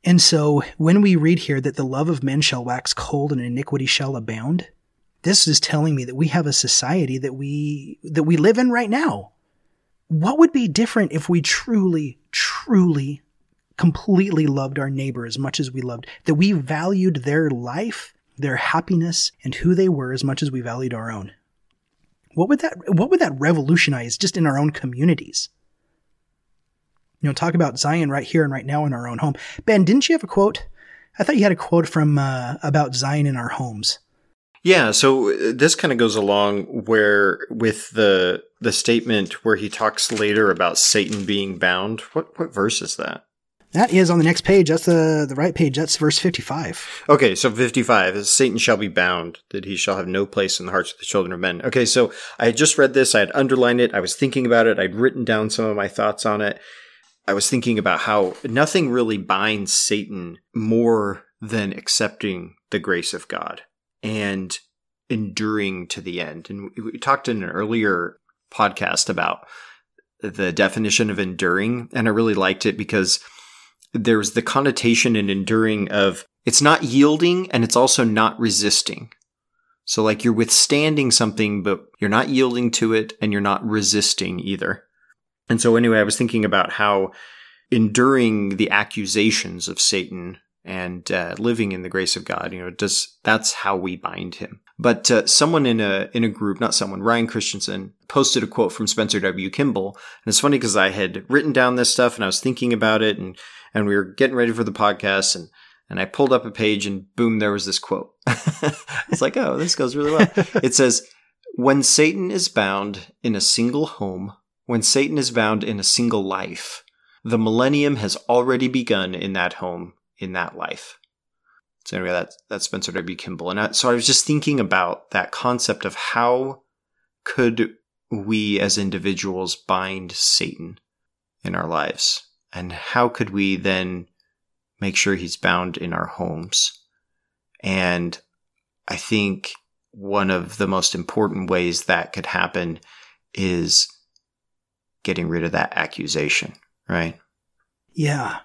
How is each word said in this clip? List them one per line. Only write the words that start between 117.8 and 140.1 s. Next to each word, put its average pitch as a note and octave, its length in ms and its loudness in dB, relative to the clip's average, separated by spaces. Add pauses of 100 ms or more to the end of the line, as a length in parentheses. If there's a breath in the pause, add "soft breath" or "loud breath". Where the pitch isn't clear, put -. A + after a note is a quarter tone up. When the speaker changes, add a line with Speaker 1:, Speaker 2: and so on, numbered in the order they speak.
Speaker 2:
has G#2 180 -4 (120)
already B2 400 2
begun G#2+ 460 -2
in F#2 200 -6
that F2+ 200 0
home, F2 400 -10 (240)
in F#2 160 -10
that E2+ 240 -6
life." - 400 -12 (880)
So - 120 -10
anyway, F2+ 140 -4
that's, - 260 -4 (120)
that's G2 160 -6
Spencer F#2+ 280 -8
W. F2+ 220 -6
Kimball. F2 360 -10
And G2+ 80 -4
I, G#2 120 -2
so - 180 0
I B2 40 4
was A#2+ 140 0
just - 180 2
thinking D3 340 0
about F#2 520 0
that F#2 200 -2
concept A#2+ 540 -2
of F#2+ 100 -6
how B2+ 680 -2 (600)
could A#2 520 0 (340)
we G#2 500 -2
as G2 180 2
individuals F#2+ 800 -4
bind F#2+ 560 -4
Satan - 680 -4 (640)
in F#2 120 -6
our F2 120 -4
lives? - 560 -4 (280)
And F2+ 200 -12
how A#2+ 360 0
could A2+ 220 -4
we G2 260 0
then F#2 520 -4 (720)
make G2 160 -4
sure G2 200 0
he's F2+ 220 -10
bound F2+ 400 -2
in E2+ 160 -8
our - 140 -4
homes? - 720 -6 (800)
And F2 580 0 (680)
I - 80 -8
think G2+ 560 -4 (400)
one G2 380 -2